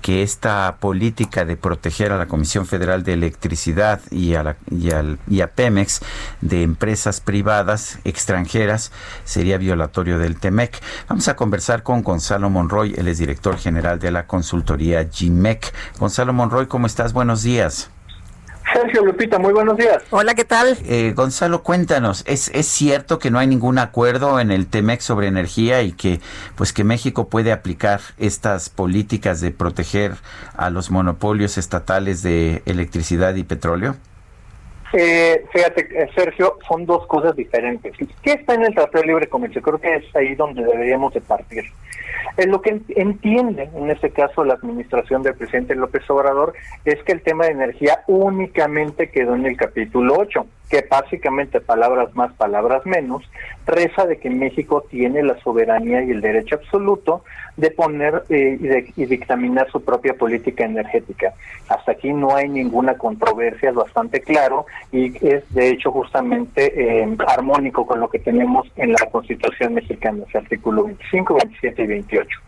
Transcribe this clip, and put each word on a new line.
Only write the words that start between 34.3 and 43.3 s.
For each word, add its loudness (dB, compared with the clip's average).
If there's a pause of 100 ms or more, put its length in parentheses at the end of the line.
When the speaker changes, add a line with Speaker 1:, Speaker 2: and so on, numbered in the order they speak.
Speaker 2:
Eh, 4
fíjate, 2 (160)
eh, -2
Sergio, 2 (100)
son -2
dos 2
cosas 2
diferentes. -4 (300)
¿Qué 2
está 0
en 2
el 4
Tratado 2
de 2
Libre 2
Comercio? -4
Creo 0
que 0
es -6
ahí 0
donde -2
deberíamos 0
de -2
partir. -4 (720)
En 2
lo 0
que 2
en-, -6 (100)
entiende, 0